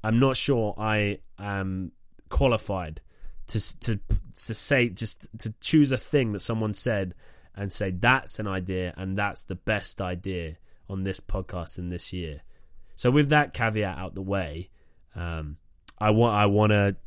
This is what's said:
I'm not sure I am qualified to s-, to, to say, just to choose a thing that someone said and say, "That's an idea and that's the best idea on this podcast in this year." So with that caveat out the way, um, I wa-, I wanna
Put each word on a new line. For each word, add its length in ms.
I'm 140
not 180
sure 420
I 400
am 540
qualified 680
to 100
s-, 160
to, 240
to 560
say, 360
just 360
to 200
choose 320
a 60
thing 340
that 80
someone 320
said 420
and 160
say, 200
"That's 480
an 80
idea 500
and 200
that's 260
the 140
best 440
idea 560
on 140
this 180
podcast 580
in 120
this 240
year." 260
So 140
with 180
that 240
caveat 460
out 160
the 80
way, 480
um, 440
I 120
wa-, 220
I 140
wanna 500